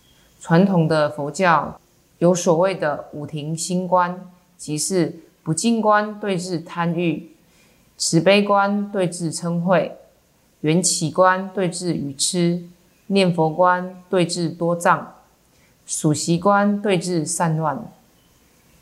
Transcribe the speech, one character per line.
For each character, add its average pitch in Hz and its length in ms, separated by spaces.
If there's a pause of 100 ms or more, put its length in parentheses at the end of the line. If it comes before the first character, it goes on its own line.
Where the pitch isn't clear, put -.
(400)
传 170 240
统 180 220
的 151 240
佛 143 220
教 160 480 (380)
有 170 140
所 175 240
谓 190 160
的 156 400
五 147 140
停 156 300
心 180 320
观， 180 420 (260)
即 151 220
是 165 400 (240)
不 160 100
净 226 280
观 214 400
对 196 180
治 175 220
贪 170 340
欲， 170 380 (640)
慈 - 240
悲 196 200
观 202 520
对 185 160
治 170 240
嗔 170 280
恚， 175 300 (680)
缘 160 200
起 165 300
观 185 420
对 185 160
治 175 240
愚 139 220
痴， 175 480 (460)
念 190 260
佛 160 160
观 180 580
对 180 160
治 170 240
多 170 280
障， 175 400 (680)
数 - 300
息 170 240
观 202 420
对 202 160
治 170 300
散 160 300
乱。 143 340 (920)